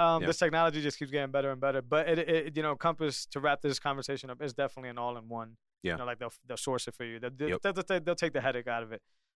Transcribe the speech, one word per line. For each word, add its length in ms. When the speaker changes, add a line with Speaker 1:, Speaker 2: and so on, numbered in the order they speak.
Speaker 1:
Um, 220
Speaker 2:
Yeah. 60
Speaker 1:
this 100
technology 420
just 180
keeps 120
getting 200
better 200
and 100
better. 220
But 260
it, 120
it, 360
you 60
know, 120
Compass, 520
to 140
wrap 200
this 180
conversation 520
up, 100
is 140
definitely 340
an 80
all-in-one. 600
Speaker 2:
Yeah. 100
Speaker 1:
You 60
know, 80
like, 120
they'll, 140
they'll 100
source 320
it 60
for 100
you. 160
They'll, 120
Speaker 2:
Yep. 100
Speaker 1:
they'll, 140
they'll, 260
they'll 140
take 180
the 80
headache 280
out 160
of 80
it. 100